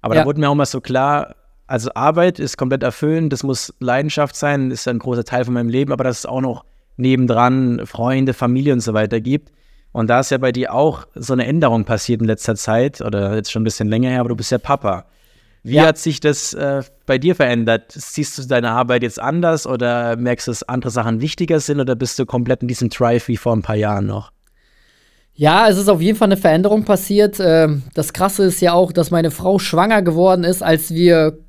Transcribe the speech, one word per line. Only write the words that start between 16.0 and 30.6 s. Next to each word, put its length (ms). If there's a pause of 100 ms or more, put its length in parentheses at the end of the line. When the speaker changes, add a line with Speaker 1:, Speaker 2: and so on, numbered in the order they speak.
Speaker 1:
das, 360
äh, 260 (240)
bei 140
dir 160
verändert? 560
Siehst 460
du 100
deine 240
Arbeit 320
jetzt 160
anders 480
oder 500
merkst 300
du, 40
dass 120
andere 260
Sachen 320
wichtiger 380
sind 200
oder 160
bist 220
du 80
komplett 380
in 40
diesem 220
Drive 380
wie 100
vor 180
ein 60
paar 140
Jahren 320
noch? 240 (1000)
Speaker 2:
Ja, 360
es 80
ist 100
auf 140
jeden 160
Fall 100
eine 100
Veränderung 460
passiert. 560
Ähm, 440 (100)
das 200
Krasse 300
ist 180
ja 120
auch, 180
dass 200
meine 200
Frau 280
schwanger 420
geworden 420
ist, 180